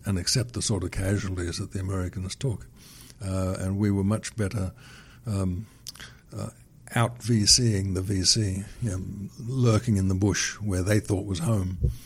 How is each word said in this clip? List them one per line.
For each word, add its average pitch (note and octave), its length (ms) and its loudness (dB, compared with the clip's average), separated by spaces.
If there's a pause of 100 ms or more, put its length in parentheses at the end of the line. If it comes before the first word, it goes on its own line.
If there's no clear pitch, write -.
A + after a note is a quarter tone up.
and G2 140 0
accept - 340 0
the - 80 -4
sort F#2+ 220 0
of F2 80 -4
casualties F#2 680 -2
that G2+ 140 -8
the G2 80 -4
Americans F#2 560 -4
took. B2 320 -4 (520)
Uh, F#2+ 400 0
and F#2+ 200 -2
we G#2 100 4
were G2 140 4
much G#2 320 0
better, F#2+ 360 -2 (540)
um, F#2+ 400 -2 (720)
uh, - 120 -8 (440)
out A#2+ 300 0
V G#2+ 240 4
Cing G2 480 4
the F#2 80 0
V F#2+ 200 0
C, G2 400 2 (200)
you A2 80 -2
know, F2+ 100 -6 (380)
lurking A#2 580 2
in F#2+ 100 2
the F#2+ 60 4
bush F#2+ 480 2
where F#2 220 0
they G#2 160 4
thought G2+ 260 0
was F#2+ 140 -4
home, F#2 400 0 (260)